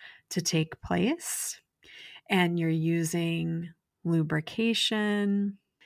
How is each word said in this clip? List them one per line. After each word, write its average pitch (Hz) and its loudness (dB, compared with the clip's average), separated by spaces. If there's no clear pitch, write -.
to 180 -2
take 160 -2
place. - -2
And 175 4
you're 165 2
using 165 0
lubrication, 202 0